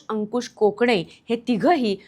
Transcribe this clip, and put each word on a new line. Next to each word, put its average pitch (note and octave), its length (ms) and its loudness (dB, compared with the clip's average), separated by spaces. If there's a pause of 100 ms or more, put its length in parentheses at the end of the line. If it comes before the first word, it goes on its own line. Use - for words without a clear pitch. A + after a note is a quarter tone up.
अंकुश A3 400 -4
कोकणे G#3+ 480 2 (320)
हे A#3 60 -2 (120)
तिघही A#3+ 480 2 (120)